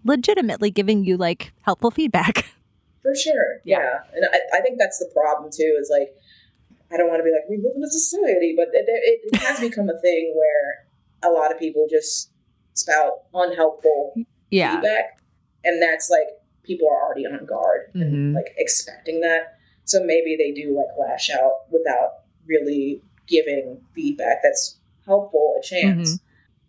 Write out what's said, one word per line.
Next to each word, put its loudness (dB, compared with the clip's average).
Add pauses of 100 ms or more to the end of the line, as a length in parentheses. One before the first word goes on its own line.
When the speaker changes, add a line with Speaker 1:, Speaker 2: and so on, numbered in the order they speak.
Speaker 1:
legitimately 0
giving 2
you, 2
like, -4 (100)
helpful 0
feedback. 0
<laughs> -20
Speaker 2:
For 0
sure. 0
Speaker 1:
Yeah. 2
Speaker 2:
Yeah. -2 (160)
And 0
I, 0
I 2
think -2
that's 0
the -8
problem 0
too, 0
is, -6
like, 0 (760)
I -4
don't 4
wanna 0
be 2
like, 0
"We -4
live -2
in -6
a -6
society," 0
but 2
it, 2
it, 2 (120)
it 2
has -4
Speaker 1:
<laughs> -2
Speaker 2:
become -4
a -6
thing 0
where 0 (380)
a 4
lot 2
of -8
people 0
just -2 (420)
spout 0 (120)
unhelpful 2 (380)
Speaker 1:
Yeah. 2
Speaker 2:
feedback. -2 (440)
And 2
that's, 0
like, 4 (360)
people 0
are 2
already -4
on -10
guard -2
and, -2
Speaker 1:
Mm-hmm. 0
Speaker 2:
like, -6
expecting -2
that. -2 (280)
So 2
maybe 2
they 0
do, -4
like, 0 (100)
lash -4
out 0
without 0 (220)
really -2 (240)
giving 0 (140)
feedback -2
that's 0 (280)
helpful 2
a -10
chance. 0
Speaker 1:
Mm-hmm. -12 (440)